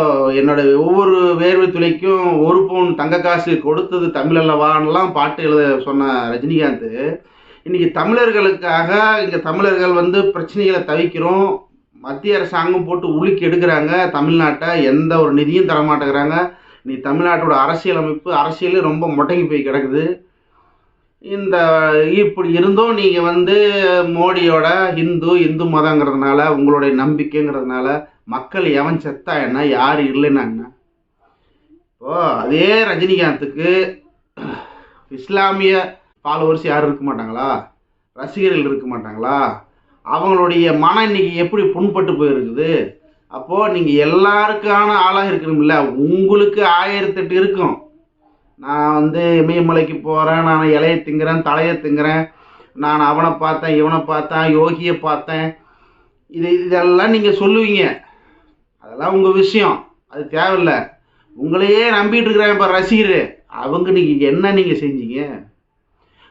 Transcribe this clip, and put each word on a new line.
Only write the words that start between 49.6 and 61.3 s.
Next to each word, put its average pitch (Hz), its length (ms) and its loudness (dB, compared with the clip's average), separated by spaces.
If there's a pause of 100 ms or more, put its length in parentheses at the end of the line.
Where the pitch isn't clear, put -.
போறேன், 156 420 0
நான் 156 240 2
இலையை 156 300 2
திங்குறேன், 160 440 -2
தலையை 160 340 -2
திங்குறேன், 151 480 -2 (500)
நான் 151 260 -2
அவனை 151 320 2
பார்த்தேன், 156 440 -2
இவனை 156 240 2
பார்த்தேன், 156 580 -2
யோகியை 165 420 0
பார்த்தேன்", 156 480 -4 (800)
இது, 175 380 -2
இதெல்லாம் 180 440 2
நீங்க 214 200 2
சொல்லுவீங்க, 202 540 2 (1000)
அதெல்லாம் 143 300 -6
உங்க 190 180 4
விஷயம், 196 460 2 (300)
அது 143 240 -12
தேவையில்ல. 170 420 0 (600)